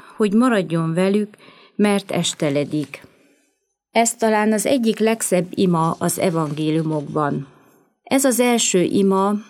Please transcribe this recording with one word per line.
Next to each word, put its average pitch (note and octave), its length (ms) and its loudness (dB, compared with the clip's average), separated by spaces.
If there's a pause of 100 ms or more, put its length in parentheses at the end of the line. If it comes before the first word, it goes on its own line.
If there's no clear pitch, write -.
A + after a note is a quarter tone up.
(160)
hogy G#3+ 180 0
maradjon F3+ 600 0
velük, G3+ 360 0 (460)
mert G3+ 360 0
esteledik. D3 960 -4 (840)
Ez A3+ 240 0
talán G#3+ 380 2
az G#3 120 -2
egyik A3+ 340 0
legszebb G#3+ 500 0
ima E3+ 420 0
az - 280 -4
evangéliumokban. D#3 1300 -2 (560)
Ez C4+ 220 0
az A#3+ 140 2
első A#3 420 2
ima, G3 520 2 (160)